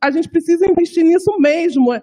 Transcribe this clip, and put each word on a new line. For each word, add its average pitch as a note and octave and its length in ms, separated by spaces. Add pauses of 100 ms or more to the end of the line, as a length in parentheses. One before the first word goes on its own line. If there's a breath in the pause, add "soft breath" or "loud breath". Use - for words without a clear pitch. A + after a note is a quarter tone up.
a C#4 80
gente D#4 200
precisa E4+ 380
investir E4+ 360
nisso F4+ 340
mesmo, D4 560
é, - 100